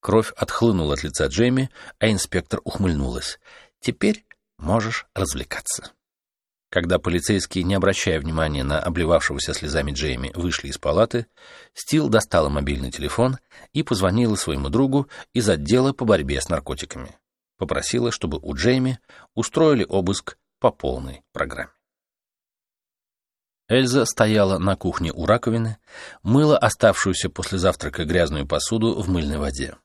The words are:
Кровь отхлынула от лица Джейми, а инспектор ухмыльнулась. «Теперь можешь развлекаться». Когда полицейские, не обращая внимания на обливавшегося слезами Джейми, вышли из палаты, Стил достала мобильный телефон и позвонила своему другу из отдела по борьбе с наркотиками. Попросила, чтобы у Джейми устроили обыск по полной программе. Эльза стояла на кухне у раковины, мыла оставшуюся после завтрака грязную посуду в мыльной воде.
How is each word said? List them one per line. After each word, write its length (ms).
Кровь 360
отхлынула 580
от 100
лица 220
Джейми, 440
а 100
инспектор 540
ухмыльнулась. 720
«Теперь 460
можешь 520
развлекаться». 800
Когда 280
полицейские, 640
не 100
обращая 440
внимания 460
на 160
обливавшегося 720
слезами 400
Джейми, 420
вышли 340
из 100
палаты, 480
Стил 340
достала 400
мобильный 420
телефон 480
и 80
позвонила 540
своему 340
другу 360
из 160
отдела 420
по 140
борьбе 340
с 80
наркотиками. 680
Попросила, 520
чтобы 300
у 140
Джейми 460
устроили 500
обыск 540
по 100
полной 520
программе. 400
Эльза 380
стояла 520
на 160
кухне 380
у 140
раковины, 500
мыла 340
оставшуюся 720
после 300
завтрака 480
грязную 400
посуду 520
в 120
мыльной 260
воде. 480